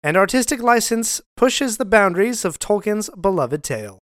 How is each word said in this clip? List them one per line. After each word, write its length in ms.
and 140
artistic 440
license 600
pushes 400
the 80
boundaries 580
of 160
Tolkien's 520
beloved 520
tale. 420